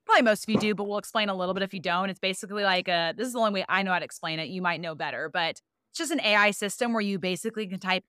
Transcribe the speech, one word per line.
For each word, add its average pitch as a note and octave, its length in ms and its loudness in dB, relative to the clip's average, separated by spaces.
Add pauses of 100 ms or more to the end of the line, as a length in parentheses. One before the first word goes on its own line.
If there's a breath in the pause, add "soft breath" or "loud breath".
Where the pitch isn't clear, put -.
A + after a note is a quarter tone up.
probably F4 160 6
most G#3+ 220 4
of - 40 -10
you G#3+ 100 4
do, G#3+ 160 2
but G3+ 100 -4
we'll G3+ 120 -4
explain G#3 320 0
a G3 60 0
little F#3 180 -2
bit G3 100 0
if G3 120 -6
you G3 60 -6
don't. F3+ 280 0
It's F#3 100 -6
basically F#3+ 440 -4
like F#3 260 2
a, E3+ 260 2
this A#3 120 -4
is B3 80 -6
the A#3+ 60 0
only A3 100 4
way F#3+ 180 0
I F#3+ 140 4
know F#3+ 100 0
how F3 60 2
to D#3+ 80 -2
explain D#3+ 320 -6
it. D#3+ 100 -4
You F#3 140 -6
might E3+ 180 0
know E3 140 -4
better, C#3+ 340 -6
but E3 220 0
it's - 480 -14
just D#4+ 140 -2
an C#4+ 100 0
A G#3 120 4
I G#3 160 6
system A3 440 -2
where A3+ 80 0
you G3 160 -2
basically G3 480 -4
can F#3 120 -8
type F#3 300 -2